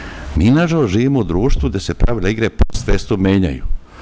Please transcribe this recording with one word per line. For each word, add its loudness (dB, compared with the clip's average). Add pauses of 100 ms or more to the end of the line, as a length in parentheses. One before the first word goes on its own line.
(360)
Mi, 4
nažalost, 2
živimo 0
u 0
društvu 0
gde -4
se -8
pravila 2
igre -2
post -2
festum 0
menjaju. 0 (380)